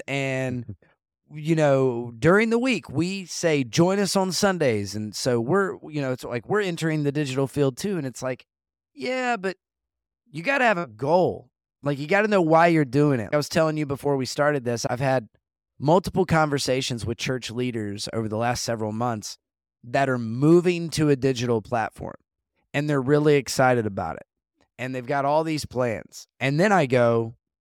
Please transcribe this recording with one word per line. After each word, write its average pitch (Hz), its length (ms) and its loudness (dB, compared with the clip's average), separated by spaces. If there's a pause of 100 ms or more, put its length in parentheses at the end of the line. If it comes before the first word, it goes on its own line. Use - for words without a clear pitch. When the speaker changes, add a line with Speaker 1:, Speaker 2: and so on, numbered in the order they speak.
Speaker 1:
and, 131 680 -4 (280)
Speaker 2:
<laughs> - 300 -20
Speaker 1:
you 156 220 -2
know, 131 600 2
during 196 340 4
the 233 80 2
week, 240 300 -2
we 180 360 -4
say, 156 380 0
'Join 170 360 2
us 196 160 0
on 190 160 0
Sundays.'" 131 640 0
And 107 200 -8
so 120 260 0
we're, 180 320 0 (160)
you 147 120 -4
know, 131 100 -2
it's 127 120 -8
like, 117 240 -8
we're 202 140 0
entering 160 420 -2
the 143 80 0
digital 135 360 -2
field 135 300 0
too. 196 200 -4
And 143 80 -4
it's 127 160 -12
like, 127 240 -8 (480)
"Yeah, 254 440 -4
but 185 200 -6 (760)
you 160 120 -10
gotta 262 220 0
have 214 120 2
a 147 100 -4
goal. 127 600 0 (320)
Like, 143 160 -4
you 143 100 -8
gotta 196 200 2
know 208 160 4
why 160 240 6
you're 160 180 4
doing 139 340 2
it." 104 140 -6
I 147 40 2
was 147 120 -2
telling 160 260 0
you 151 120 -4
before 139 300 -2
we 131 100 -4
started 147 380 0
this, 120 200 -2
I've 117 140 -4
had 131 280 0 (520)
multiple 175 460 2
conversations 135 840 0
with 117 100 -4
church 127 340 -6
leaders 110 600 -6
over 110 160 -4
the 107 80 -4
last 117 260 -2
several 110 280 -4
months 113 460 -6 (460)
that 135 260 0
are 127 100 0
moving 165 720 2
to 151 180 2
a 143 80 4
digital 120 440 0
platform, 104 540 -6 (580)
and 147 160 -2
they're 143 120 2
really 147 340 4
excited 127 500 2
about 95 300 -6
it. - 100 -16 (540)
And 131 160 -8
they've 123 100 -8
got 139 200 0
all 151 180 2
these 160 220 -4
plans. 117 600 -6 (120)
And 139 200 0
then 208 120 4
I 175 160 4
go, 117 480 2 (260)